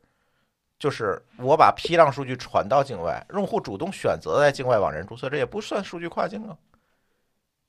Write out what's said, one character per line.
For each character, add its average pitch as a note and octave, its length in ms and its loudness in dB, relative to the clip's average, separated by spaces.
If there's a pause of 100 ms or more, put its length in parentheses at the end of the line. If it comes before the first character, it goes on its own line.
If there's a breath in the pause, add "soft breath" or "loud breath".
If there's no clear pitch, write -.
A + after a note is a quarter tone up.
(800)
就 C#3+ 120 -2
是 G#2 300 -4 (180)
我 C3+ 180 4
把 A#2 180 8
批 - 220 -2
量 D#3 160 8
数 C#3 100 -6
据 G#2+ 140 -6
传 - 320 -2
到 C3+ 160 4
境 - 180 -8
外， D2+ 280 -4
用 G3 160 -2
户 - 120 -2
主 G2+ 200 -6
动 E3+ 120 -4
选 G2 300 -2
择 D#2+ 180 0
在 D3 140 6
境 C#3+ 120 -8
外 B2 140 4
网 E2+ 140 2
站 D#2 120 -6
注 G#2+ 120 -16
册， C3 120 -8
这 C#3 100 -6
也 C3 60 2
不 D#3 160 -8
算 G#3+ 220 -6
数 F#3 160 -12
据 E3+ 80 -8
跨 F#3+ 220 -4
境 G#3+ 180 -10
啊。 D#3+ 100 -16 (1120)